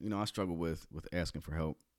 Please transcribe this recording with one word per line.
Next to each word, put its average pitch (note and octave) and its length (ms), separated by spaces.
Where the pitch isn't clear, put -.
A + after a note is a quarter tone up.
you G2+ 80
know, G#2 100
I G#2+ 60
struggle F#2+ 320
with, E2 340
with - 220
asking E2+ 300
for D2+ 120
help. D#2 240